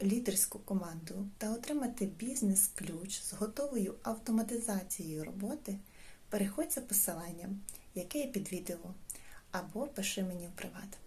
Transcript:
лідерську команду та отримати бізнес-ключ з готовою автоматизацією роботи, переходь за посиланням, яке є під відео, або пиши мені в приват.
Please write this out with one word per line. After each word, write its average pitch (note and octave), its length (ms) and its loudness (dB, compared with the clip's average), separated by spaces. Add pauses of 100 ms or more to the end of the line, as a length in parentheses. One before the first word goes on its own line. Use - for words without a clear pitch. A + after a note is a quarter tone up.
лідерську G3+ 560 4
команду F3+ 680 -2 (100)
та A3 140 2
отримати B3 540 0
бізнес-ключ G3 1120 2
з - 120 -4
готовою G#3+ 680 2
автоматизацією A3 1200 2
роботи, G3 540 -4 (500)
переходь G#3 440 2
за - 80 0
посиланням, F3 800 0 (340)
яке F3+ 240 -2
є C#4 80 2
під F#3+ 260 -2
відео, F3 260 -2 (720)
або G#3 360 -2
пиши G3 360 0
мені F3+ 240 -2
в F3 40 -10
приват. - 560 -8